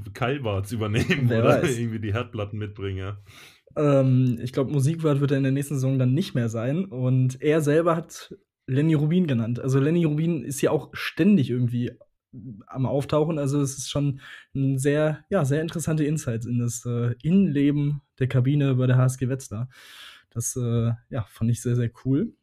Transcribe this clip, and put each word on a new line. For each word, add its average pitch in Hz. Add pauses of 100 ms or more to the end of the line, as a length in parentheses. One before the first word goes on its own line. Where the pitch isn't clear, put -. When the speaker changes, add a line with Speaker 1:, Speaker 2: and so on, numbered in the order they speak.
(140)
Speaker 1:
Keilwarts 117
übernehmen 123
Speaker 2:
Wer 113
Speaker 1:
oder -
Speaker 2:
weiß. 135
Speaker 1:
irgendwie 113
die 101
Herdplatten 107
mitbringen, 101
ja. 98 (580)
Speaker 2:
Ähm, 131
ich 127
glaub, 135
Musikwart 147
wird 143
er 139
in 135
der 135
nächsten 139
Saison 131
dann 127
nicht 180
mehr 117
sein. 123
Und 127
er 156
selber 160
hat - (320)
Lenny 147
Rubin 156
genannt. 120
Also 135
Lenny 165
Rubin 156
ist 139
ja 139
auch -
ständig 175
irgendwie 120 (760)
am 131
Auftauchen. 151
Also 143
es 135
ist -
schon 143 (340)
ein 135
sehr, 147
ja, 190
sehr 143
interessante 160
Insights 123
in 123
das, 120
äh, 120
Innenleben 147 (180)
der 131
Kabine 135
bei 127
der 127
H 127
S 131
G 127
Wetzlar. 127 (600)
Das, -
äh, 117 (160)
ja, 113
fand 113
ich 117
sehr, 120
sehr 120 (140)
cool. 143